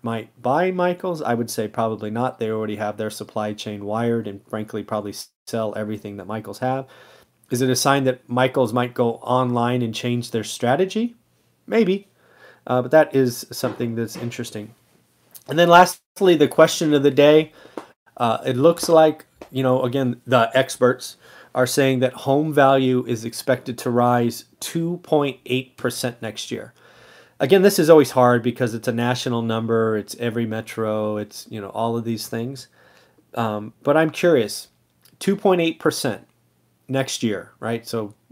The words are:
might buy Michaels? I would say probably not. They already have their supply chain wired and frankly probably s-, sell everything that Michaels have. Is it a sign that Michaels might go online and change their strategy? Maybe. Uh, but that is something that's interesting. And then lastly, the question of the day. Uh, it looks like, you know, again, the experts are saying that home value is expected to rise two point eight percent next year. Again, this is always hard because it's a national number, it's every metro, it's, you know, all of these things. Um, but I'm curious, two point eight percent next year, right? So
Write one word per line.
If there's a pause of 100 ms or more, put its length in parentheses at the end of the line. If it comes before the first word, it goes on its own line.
might
buy
Michaels?
I
would
say
probably
not.
They
already
have
their
supply
chain
wired
and
frankly
probably
s-, (160)
sell
everything
that
Michaels
have. (640)
Is
it
a
sign
that
Michaels
might
go
online
and
change
their
strategy? (500)
Maybe. (580)
Uh,
but
that
is
something
that's
interesting. (720)
And
then
lastly,
the
question
of
the
day. (640)
Uh,
it
looks
like, (260)
you
know,
again,
the
experts (380)
are
saying
that
home
value
is
expected
to
rise (160)
two
point
eight
percent
next
year. (680)
Again,
this
is
always
hard
because
it's
a
national
number,
it's
every
metro,
it's,
you
know,
all
of
these
things. (680)
Um, (100)
but
I'm
curious, (500)
two
point
eight
percent (600)
next
year,
right?
So (180)